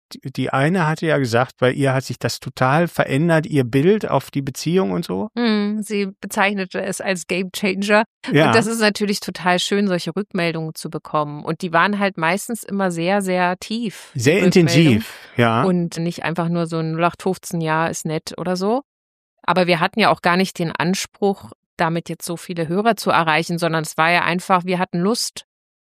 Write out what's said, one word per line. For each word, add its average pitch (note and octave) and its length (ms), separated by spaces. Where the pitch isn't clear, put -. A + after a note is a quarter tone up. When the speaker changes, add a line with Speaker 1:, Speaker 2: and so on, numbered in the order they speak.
Speaker 1:
die, - 180
die C3 200
eine D#3 340
hatte D#3+ 220
ja D3 100
gesagt, B2 400
bei B2+ 140
ihr C3+ 240
hat C3+ 80
sich - 160
das - 200
total C#3 480
verändert, D#3+ 600
ihr C3 160
Bild C#3 440
auf C3 220
die C#3 140
Beziehung F3+ 480
und F3 120
so. G3 320
Speaker 2:
Hm, G#3+ 460
sie G3+ 280
bezeichnete G3 640
es G3 180
als F#3 240
Game F#3 280
Changer. G#3 500
Speaker 1:
Ja. D3+ 160
Speaker 2:
Und A3+ 80
das A3 120
ist A3+ 140
natürlich G#3 380
total F#3 380
schön, G3+ 300
solche F3 280
Rückmeldungen E3+ 600
zu D#3 160
bekommen. D3 520
Und E3 200
die E3 100
waren F#3+ 240
halt G3 200
meistens F3+ 460
immer G3 280
sehr, F3+ 320
sehr F3+ 340
tief, - 560
die C#3 60
Speaker 1:
Sehr D#3+ 260
Speaker 2:
Rückmeldung. F3+ 160
Speaker 1:
intensiv, D3+ 520
ja. A#2 260
Speaker 2:
Und F3 340
nicht E3 260
einfach E3 260
nur E3+ 180
so E3 100
ein D#3+ 140
null E3 140
acht - 180
fünfzehn, F3 380
ja, D#3+ 260
ist - 180
nett D#3+ 320
oder F3+ 180
so. G#3 260
Aber F3 240
wir E3+ 140
hatten F#3+ 220
ja D#3 100
auch - 100
gar F3 160
nicht F#3 220
den E3 120
Anspruch, - 800
damit E3 320
jetzt D#3+ 160
so E3+ 120
viele E3 300
Hörer G#3 280
zu - 140
erreichen, D#3+ 480
sondern E3 260
es - 140
war D#3+ 140
ja F3 120
einfach, F3+ 420
wir F3+ 120
hatten F3+ 220
Lust - 460